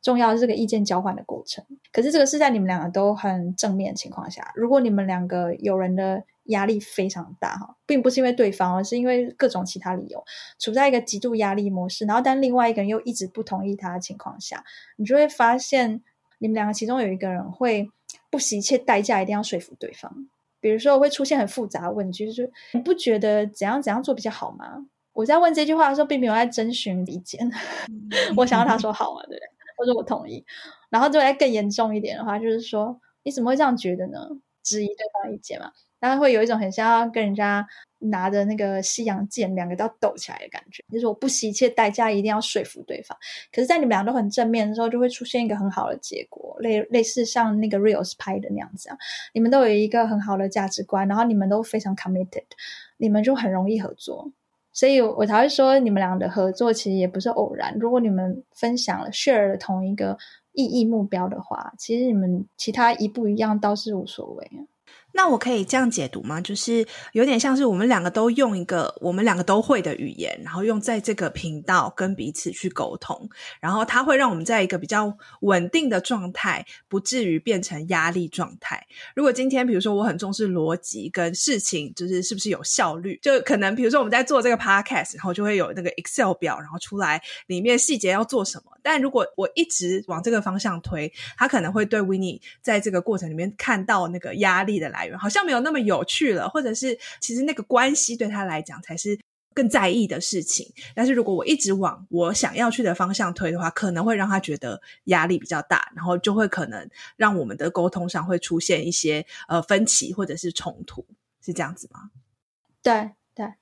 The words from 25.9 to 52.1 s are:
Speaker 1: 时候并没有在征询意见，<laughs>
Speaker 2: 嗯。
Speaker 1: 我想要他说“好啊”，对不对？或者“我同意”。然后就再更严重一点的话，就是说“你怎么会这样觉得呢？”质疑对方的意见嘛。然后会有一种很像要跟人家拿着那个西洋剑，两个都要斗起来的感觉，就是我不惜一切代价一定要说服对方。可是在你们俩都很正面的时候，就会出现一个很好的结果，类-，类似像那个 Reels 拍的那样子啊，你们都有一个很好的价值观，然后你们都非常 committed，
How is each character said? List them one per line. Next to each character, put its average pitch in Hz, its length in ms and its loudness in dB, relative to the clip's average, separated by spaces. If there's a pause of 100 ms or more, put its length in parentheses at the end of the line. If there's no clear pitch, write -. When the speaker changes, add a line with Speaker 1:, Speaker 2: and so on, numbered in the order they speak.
Speaker 1:
时 294 60 0
候 294 60 4
并 285 120 0
没 247 100 2
有 214 40 2
在 233 140 4
征 233 260 -2
询 185 360 -4
意 170 100 -8
见， 240 320 -6 (160)
<laughs> - 240 -10
Speaker 2:
嗯。 - 460 -2
Speaker 1:
我 247 100 6
想 240 140 4
要 233 40 6
他 220 140 2
说 214 160 -2
“好 - 180 -4
啊”， - 160 -14
对 - 80 -12
不 - 40 -12
对？ - 0 - (360)
或 247 100 -2
者 247 80 4
“我 220 80 -2
同 - 260 -6
意”。 - 160 -12 (460)
然 226 100 4
后 285 80 6
就 294 120 6
再 269 120 6
更 277 160 4
严 208 220 0
重 214 240 0
一 214 60 -2
点 220 180 -6
的 220 60 -8
话， 208 120 -2
就 226 120 -2
是 226 120 0
说 226 400 -4 (220)
“你 285 80 -4
怎 269 100 -4
么 233 100 2
会 262 60 4
这 302 60 4
样 262 140 4
觉 180 180 -2
得 185 140 -4
呢？” - 100 -12 (460)
质 208 180 -2
疑 202 60 -2
对 202 80 -8 (160)
方 202 180 -4
的 208 60 -8
意 - 20 -14
见 - 220 -12
嘛。 - 100 -14 (300)
然 254 120 2
后 269 80 2
会 277 120 6
有 214 100 6
一 226 40 4
种 233 120 0
很 196 120 -2
像 220 180 0 (120)
要 233 80 0
跟 226 160 0
人 202 100 0
家 202 320 0 (320)
拿 196 320 0
着 202 140 2
那 214 120 0
个 196 260 -2
西 226 220 -4
洋 202 240 -2
剑， 190 280 -2
两 175 120 -2
个 180 60 -4
都 208 100 -2
要 226 160 -4
斗 202 160 2
起 - 140 -14
来 - 80 -12
的 - 100 -16
感 - 220 -14
觉， - 220 -20
就 226 80 -2
是 240 60 0
我 208 80 0
不 269 120 -4
惜 240 220 0
一 208 40 -4
切 247 160 2
代 220 220 2
价 226 200 0
一 202 120 0
定 214 60 0
要 214 120 0
说 - 240 -2
服 - 220 -16
对 - 160 -10
方。 - 140 -14 (360)
可 - 80 -2
是 254 60 2
在 339 120 2
你 302 40 2
们 254 60 2
俩 196 160 2
都 233 80 0
很 226 180 0
正 226 180 0
面 226 200 0
的 214 60 -4
时 226 60 -4
候， 233 80 0
就 240 120 -2
会 247 80 4
出 247 160 -6
现 240 200 -2
一 220 40 0
个 208 80 -2
很 196 120 0
好 - 200 -2
的 - 100 -4
结 - 320 -10
果， - 300 -16
类-， 220 200 0 (100)
类 233 120 4
似 233 220 0
像 226 360 2
那 220 80 0
个 202 100 0
Reels 196 400 2
拍 196 200 -4
的 202 120 -8
那 202 60 -4
样 - 200 -10
子 - 140 -16
啊， 269 60 -14 (360)
你 226 80 0
们 233 100 6
都 269 100 6
有 240 80 6
一 214 200 4
个 233 180 2
很 214 140 0
好 202 160 -2
的 196 120 0
价 196 200 -2
值 190 160 -6
观， 196 240 0
然 196 100 2
后 233 60 4
你 233 100 2
们 196 140 4
都 208 140 4
非 220 180 -4
常 196 160 -4
committed， 185 480 -4 (540)